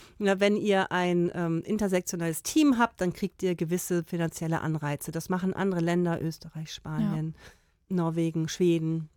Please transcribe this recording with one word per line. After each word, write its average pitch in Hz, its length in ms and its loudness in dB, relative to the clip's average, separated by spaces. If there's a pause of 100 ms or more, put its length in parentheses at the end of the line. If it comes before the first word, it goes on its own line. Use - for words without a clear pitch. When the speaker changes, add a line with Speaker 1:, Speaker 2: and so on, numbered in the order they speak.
(180)
Speaker 1:
na, 196 220 2
wenn 202 160 4
ihr 196 380 2
ein, 175 400 2
ähm, 165 320 -2
intersektionales 185 800 -2
Team 285 340 4
habt, 233 240 0
dann 180 100 2
kriegt - 320 -6
ihr 180 120 2
gewisse 175 500 -2
finanzielle 165 560 -2
Anreize. 151 500 -4
Das 165 160 -6
machen 185 260 0
andere 185 280 0
Länder, 170 400 2
Österreich, 160 520 -8
Spanien, 160 640 -4
Speaker 2:
Ja. - 640 -12
Speaker 1:
Norwegen, 165 500 0
Schweden. 165 680 0